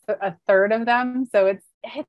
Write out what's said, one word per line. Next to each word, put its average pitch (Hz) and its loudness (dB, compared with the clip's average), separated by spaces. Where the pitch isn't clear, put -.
th-, 214 -4
a 190 -6
third 202 4
of 226 -2
them. 247 -2
So 196 4
it's, 196 -2
it's, - -12